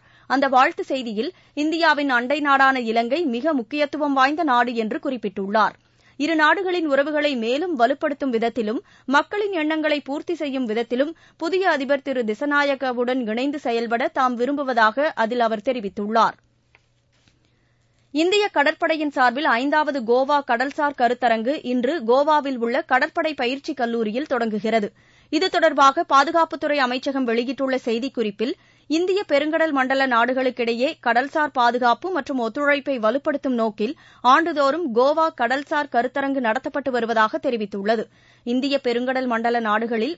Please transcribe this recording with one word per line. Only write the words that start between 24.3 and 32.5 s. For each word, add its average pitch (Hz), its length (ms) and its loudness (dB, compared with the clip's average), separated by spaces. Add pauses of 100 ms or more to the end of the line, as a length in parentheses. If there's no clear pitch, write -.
இது 320 180 2
தொடர்பாக 302 600 4
பாதுகாப்புத்துறை 302 680 2
அமைச்சகம் 262 460 0
வெளியிட்டுள்ள 254 540 0
செய்திக்குறிப்பில், 233 760 -2 (360)
இந்திய 370 380 0
பெருங்கடல் 311 440 0
மண்டல 269 360 0
நாடுகளுக்கிடையே 247 960 0
கடல்சார் 277 520 0
பாதுகாப்பு 240 580 2
மற்றும் 277 280 -4
ஒத்துழைப்பை 285 600 0